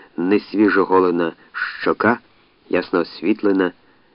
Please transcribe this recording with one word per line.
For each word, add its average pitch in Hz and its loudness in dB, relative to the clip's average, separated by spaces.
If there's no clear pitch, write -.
несвіжо 95 0
голена 87 2
щока, 107 0
ясно 90 -2
освітлена, 95 -2